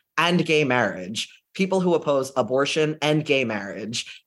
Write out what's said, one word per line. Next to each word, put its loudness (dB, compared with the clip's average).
"and 2
gay 2
marriage." -2
People 0
who 2
oppose 0
abortion 0
and 2
gay 2
marriage -8